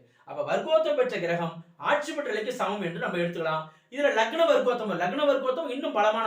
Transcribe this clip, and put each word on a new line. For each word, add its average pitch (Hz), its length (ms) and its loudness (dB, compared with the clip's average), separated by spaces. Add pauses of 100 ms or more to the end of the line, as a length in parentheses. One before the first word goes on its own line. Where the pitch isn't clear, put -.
(280)
அப்ப 147 200 -8
வர்க்கோத்தம் 294 500 2
பெற்ற 247 240 2
கிரகம் 170 320 -2 (360)
ஆட்சி 294 220 2
பெற்ற 285 200 -4
நிலைக்கு 220 260 -4
சமம் 196 300 -2
என்று 165 160 -6
நம்ம 175 180 -2
எடுத்துக்கலாம். 160 400 -2 (320)
இதுல 285 240 2
லக்ன 226 320 2
வர்க்கோத்தமம், 208 520 2
லக்ன 269 280 0
வர்க்கோத்தமம் 262 460 0
இன்னும் 302 220 -4
பலமான 214 280 2